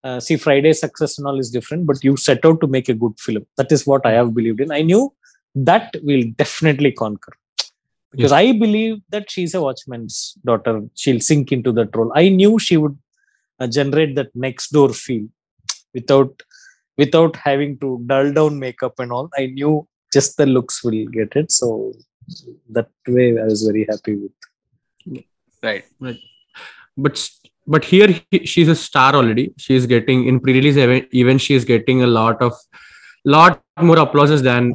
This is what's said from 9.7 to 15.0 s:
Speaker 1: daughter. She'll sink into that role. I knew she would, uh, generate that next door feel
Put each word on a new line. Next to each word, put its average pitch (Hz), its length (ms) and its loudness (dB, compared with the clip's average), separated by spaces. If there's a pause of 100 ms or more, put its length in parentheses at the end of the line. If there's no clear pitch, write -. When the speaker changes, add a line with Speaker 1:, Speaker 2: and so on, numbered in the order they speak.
Speaker 1:
daughter. 113 360 -2 (140)
She'll 123 240 -2
sink 143 320 0
into 127 220 -2
that 110 220 -2
role. 113 200 -2
I 175 140 4
knew 196 280 4
she 185 200 0
would, 147 200 -2 (640)
uh, 127 80 -6
generate 139 480 -2
that 139 200 -6
next 127 360 -8
door 143 220 4
feel 110 320 -8 (680)